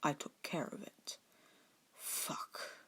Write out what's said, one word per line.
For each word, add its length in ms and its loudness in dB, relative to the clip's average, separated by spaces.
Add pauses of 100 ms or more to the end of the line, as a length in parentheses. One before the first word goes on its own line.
I 100 8
took 300 -4
care 300 2
of 100 -6
it. 360 -8 (760)
Fuck 640 0 (280)